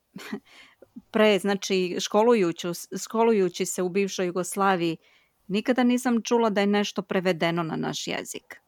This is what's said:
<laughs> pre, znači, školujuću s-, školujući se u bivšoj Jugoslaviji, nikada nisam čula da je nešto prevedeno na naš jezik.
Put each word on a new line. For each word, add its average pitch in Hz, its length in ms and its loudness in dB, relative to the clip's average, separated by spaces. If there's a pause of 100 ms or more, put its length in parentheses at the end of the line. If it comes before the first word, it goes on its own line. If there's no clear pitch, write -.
(140)
<laughs> - 960 -18
pre, 214 280 4
znači, 190 600 -2
školujuću 196 720 2
s-, - 140 -10 (160)
školujući 214 640 2
se - 180 -4
u 180 60 -2
bivšoj 190 360 -2
Jugoslaviji, 180 720 0 (500)
nikada 233 360 0
nisam 247 380 2
čula 233 280 2
da 202 120 0
je 202 60 2
nešto 208 340 0
prevedeno 175 640 0
na 160 120 -4
naš 156 320 -6
jezik. - 600 -10